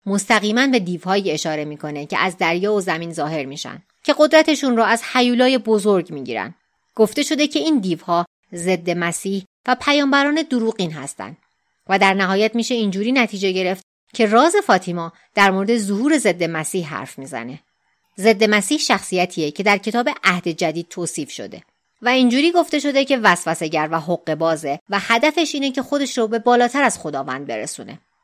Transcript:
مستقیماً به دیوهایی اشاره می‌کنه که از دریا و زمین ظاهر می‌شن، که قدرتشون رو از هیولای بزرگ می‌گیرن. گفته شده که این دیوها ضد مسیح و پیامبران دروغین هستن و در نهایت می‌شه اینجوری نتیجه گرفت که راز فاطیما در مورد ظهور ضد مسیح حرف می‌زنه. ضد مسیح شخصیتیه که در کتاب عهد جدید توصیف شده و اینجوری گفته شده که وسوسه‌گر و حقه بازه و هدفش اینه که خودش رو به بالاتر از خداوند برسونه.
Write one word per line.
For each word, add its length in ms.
مستقیماً 640
به 120
دیوهایی 520
اشاره 340
می‌کنه 400
که 120
از 200
دریا 360
و 80
زمین 320
ظاهر 320
می‌شن، 380
که 140
قدرتشون 600
رو 60
از 180
هیولای 440
بزرگ 540
می‌گیرن. 440
گفته 280
شده 240
که 120
این 200
دیوها 460
ضد 360
مسیح 560
و 80
پیامبران 760
دروغین 420
هستن 460
و 120
در 140
نهایت 420
می‌شه 200
اینجوری 360
نتیجه 400
گرفت 320
که 120
راز 300
فاطیما 480
در 160
مورد 260
ظهور 400
ضد 260
مسیح 440
حرف 320
می‌زنه. 400
ضد 260
مسیح 340
شخصیتیه 760
که 120
در 140
کتاب 320
عهد 240
جدید 420
توصیف 420
شده 320
و 80
اینجوری 420
گفته 280
شده 260
که 120
وسوسه‌گر 760
و 80
حقه 360
بازه 440
و 100
هدفش 540
اینه 180
که 100
خودش 360
رو 100
به 120
بالاتر 440
از 160
خداوند 480
برسونه. 520